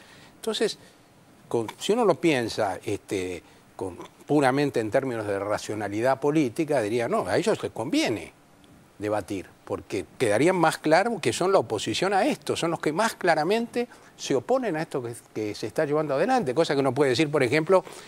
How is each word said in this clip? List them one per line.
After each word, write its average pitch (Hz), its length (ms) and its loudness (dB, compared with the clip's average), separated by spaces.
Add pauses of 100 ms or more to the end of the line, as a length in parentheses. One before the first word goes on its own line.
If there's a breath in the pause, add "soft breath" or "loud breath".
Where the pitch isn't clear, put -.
(360 loud breath)
Entonces, 214 420 -4 (720 loud breath)
con, 113 200 -2 (120)
si - 140 0
uno 240 100 2
lo 175 160 4
piensa, 113 640 0
este, 92 580 -4 (360 loud breath)
con, 92 200 -8 (300)
puramente 139 540 2
en 107 100 -4
términos 123 340 0
de 98 140 -2
racionalidad 107 800 -2
política, 147 640 0
diría, 117 260 0
no, 185 180 -2
a 98 120 0
ellos 180 260 0
les 101 80 -6
conviene 160 600 -4 (680)
debatir, 101 480 -4 (160)
porque 98 420 -6 (120)
quedarían 131 400 2
más 160 200 2
claro 190 440 2
que 117 100 0
son 185 220 0
la 180 60 6
oposición 117 540 -2
a 196 120 2
esto, 214 320 -2
son 170 140 -2
los 156 100 -6
que 156 100 0
más 214 240 0
claramente 202 720 0 (300 loud breath)
se - 180 -2
oponen 226 400 0
a 156 60 -4
esto 151 200 -6
que, 117 140 -10 (180)
que 107 220 -4
se 117 120 -6
está 156 180 -2
llevando 147 300 0
adelante, 190 380 2
cosa 156 200 2
que 139 80 4
uno 135 120 2
puede 135 180 4
decir, 147 200 2
por 147 120 2
ejemplo, 156 420 4 (220 loud breath)